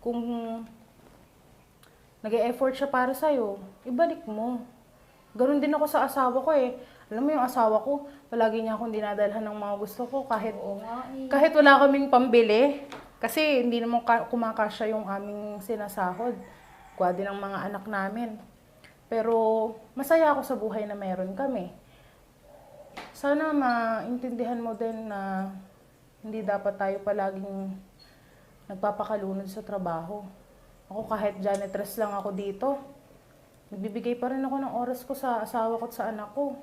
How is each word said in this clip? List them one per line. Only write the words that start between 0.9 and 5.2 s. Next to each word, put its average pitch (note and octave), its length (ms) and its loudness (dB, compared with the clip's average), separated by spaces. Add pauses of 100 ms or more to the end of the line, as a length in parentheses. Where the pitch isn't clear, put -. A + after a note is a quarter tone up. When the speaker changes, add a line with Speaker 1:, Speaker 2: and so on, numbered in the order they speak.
Speaker 1:
nag-e-effort A#3+ 520 0
siya C#4 160 -2
para B3+ 220 2
sa'yo, C4 460 2 (260)
ibalik D#4+ 420 0
mo. A3+ 360 -4 (720)